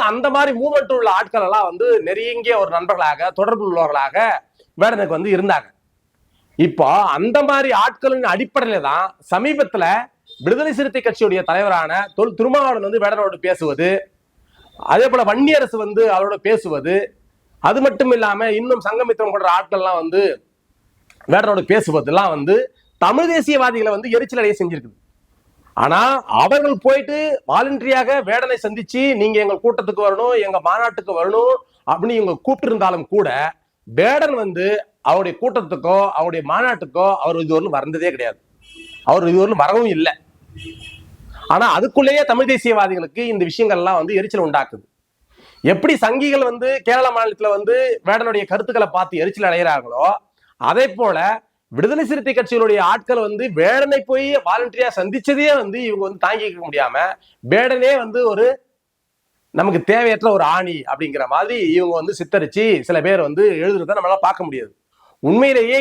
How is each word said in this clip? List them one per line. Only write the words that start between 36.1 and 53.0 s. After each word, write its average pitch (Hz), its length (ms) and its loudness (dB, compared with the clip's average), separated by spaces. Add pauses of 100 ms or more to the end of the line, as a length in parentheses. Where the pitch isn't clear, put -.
அவருடைய 160 340 -4
மாநாட்டுக்கோ 180 600 0 (100)
அவர் 165 200 -2
இதுவரையிலும் 160 380 -2
வந்ததே 156 360 -2
கிடையாது, 120 280 -6 (680)
அவர் 170 220 4
இதுவரையிலும் 190 340 4
வரவும் 214 280 2
இல்லை. 160 220 0 (1300)
ஆனா 202 240 2
அதுக்குள்ளேயே 269 520 2
தமிழ் 254 260 0
தேசியவாதிகளுக்கு 202 760 0
இந்த 214 200 -2
விஷயங்கள்லாம் 185 540 0
வந்து 170 160 -4
எரிச்சல் 190 300 -2
உண்டாக்குது. 139 380 -4 (800)
எப்படி 196 320 2
சங்கிகள் 269 480 0
வந்து 240 260 -2 (120)
கேரள 254 280 2
மாநிலத்துல 220 400 -2
வந்து 208 260 0 (280)
வேடனுடைய 208 420 -2
கருத்துக்களை 220 440 -2
பார்த்து 180 320 -4
எரிச்சல் 196 260 -2
அடைகிறார்களோ, 151 580 0 (560)
அதே 175 280 2
போல 220 280 -2 (540)
விடுதலை 226 340 0
சிறுத்தை 262 280 -4
கட்சிகளுடைய 226 500 2
ஆட்கள் 233 380 0